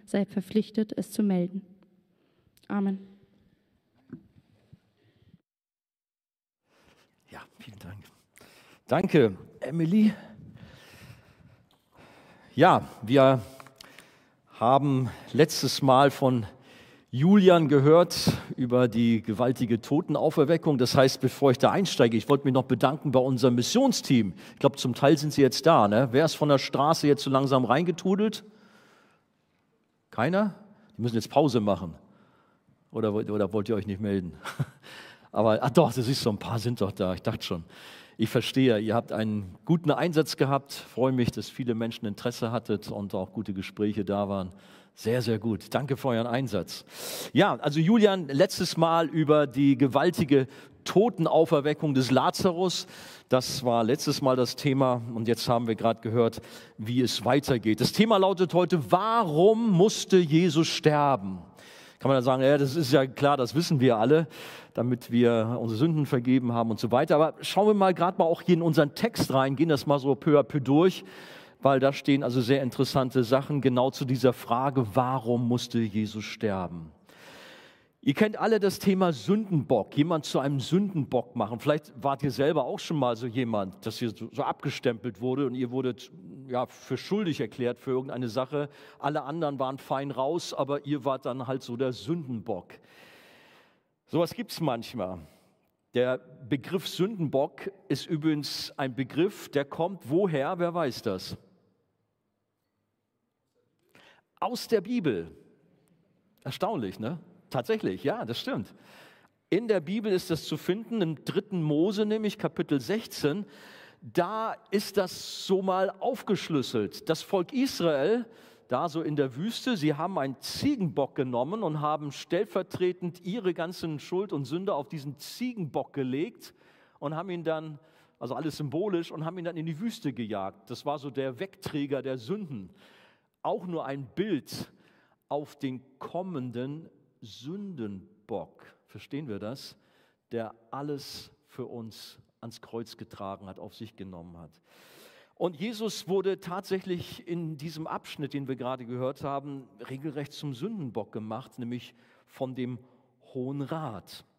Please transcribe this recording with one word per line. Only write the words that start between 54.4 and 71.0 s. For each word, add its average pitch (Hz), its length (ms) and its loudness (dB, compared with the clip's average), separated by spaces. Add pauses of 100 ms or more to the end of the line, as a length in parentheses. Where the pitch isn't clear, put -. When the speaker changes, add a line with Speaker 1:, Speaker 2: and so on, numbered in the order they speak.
Speaker 2:
Thema 131 460 0 (140)
und 113 140 -4
jetzt 117 200 0
haben 120 180 0
wir 113 100 0
gerade 113 260 -2
gehört, 113 400 0 (340)
wie 120 240 -2
es 117 240 -2
weitergeht. 117 560 0
Das 123 120 0
Thema 214 260 4
lautet 185 340 2
heute, 170 400 0
warum 214 800 4
musste 185 480 4
Jesus 160 500 4
sterben? 135 680 2 (600)
Kann 127 120 0
man 135 60 4
dann 123 80 2
sagen, 131 180 2
ja, 143 160 6
das 139 180 0
ist 131 160 0
ja 135 140 6
klar, 143 320 2
das 123 160 -2
wissen 160 260 2
wir 123 160 6
alle, 147 320 4 (460)
damit 120 360 -2
wir 117 480 2
unsere 113 200 -4
Sünden 156 260 2
vergeben 127 480 2
haben 117 180 0
und 104 80 -4
so 110 140 -4
weiter. 151 220 4
Aber 151 260 4
schauen - 260 0
wir 214 80 8
mal 190 200 4
gerade 175 240 0
mal 180 60 4
auch 165 180 0
hier 180 140 6
in 165 60 2
unseren 160 320 4
Text - 380 -2
rein, 135 240 2
gehen 160 140 2
das 139 160 2
mal 143 120 4
so 135 160 2
peu 147 240 4
à 139 40 8
peu 143 180 -4
durch, 151 420 4 (580)